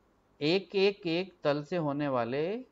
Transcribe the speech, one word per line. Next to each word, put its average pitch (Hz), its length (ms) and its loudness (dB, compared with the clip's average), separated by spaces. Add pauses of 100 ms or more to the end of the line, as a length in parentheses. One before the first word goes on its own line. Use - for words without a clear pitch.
(400)
एक, 185 360 0
एक, 196 320 2
एक 175 260 -2 (100)
तल 147 200 2
से 180 160 -4
होने 147 300 0
वाले 127 360 0 (260)